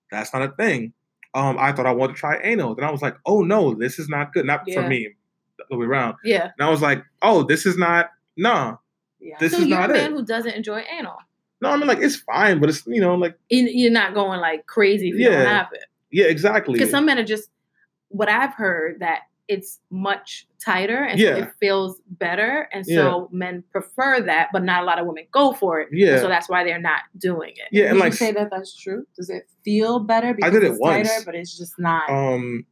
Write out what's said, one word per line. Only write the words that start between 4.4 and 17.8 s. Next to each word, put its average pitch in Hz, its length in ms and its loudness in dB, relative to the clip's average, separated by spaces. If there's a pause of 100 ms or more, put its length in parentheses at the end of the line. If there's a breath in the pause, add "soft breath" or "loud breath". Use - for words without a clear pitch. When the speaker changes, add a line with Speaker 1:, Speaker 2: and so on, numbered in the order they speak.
Speaker 1:
Not 147 200 -2
for 185 60 -10 (100)
Speaker 2:
Yeah. 175 60 -2
Speaker 1:
me, 113 280 -4 (420)
the - 80 -20
other 127 140 -6
way 120 80 -2
around. 123 360 -2
Speaker 2:
Yeah. 185 340 0
Speaker 1:
And 147 100 0
I - 20 4
was 151 120 2
like, 143 220 0 (180)
"Oh, 190 220 4
this 151 220 0
is 180 120 0
not, 170 340 2 (260)
nah, 160 400 0 (420)
Speaker 3:
Yeah. 156 200 -18
Speaker 1:
this 165 120 2
Speaker 2:
So 349 80 2
Speaker 1:
is 330 80 4
Speaker 2:
you're 180 120 2
Speaker 1:
not 185 100 2
Speaker 2:
a - 40 2
man 294 180 2
Speaker 1:
it." 302 40 -6
Speaker 2:
who 269 100 -6
doesn't 226 280 -4
enjoy 220 300 -8 (140)
anal? 214 200 -12 (420)
Speaker 1:
No, 277 120 0
I 285 60 2
mean, 294 100 0
like, 240 140 2
it's 285 160 0
fine, 175 420 2
but 151 100 4
it's, 147 160 -4
you 233 160 0
know, 180 140 2
like, 175 200 -2 (140)
Speaker 2:
You, 247 180 4
you're 240 240 2
not 202 220 2
going, 190 260 -2
like, 160 280 -4
crazy 202 420 2
if 170 60 -4
you 233 100 2
don't 220 140 6
Speaker 1:
Yeah. 131 180 4
Speaker 2:
have - 160 -4
it. - 120 -18 (260)
Speaker 1:
Yeah, 185 140 6
exactly. 160 520 2
Speaker 2:
'Cause 240 140 2
some 285 160 2
men 269 100 2
are 233 80 2
just, 214 240 -6 (600)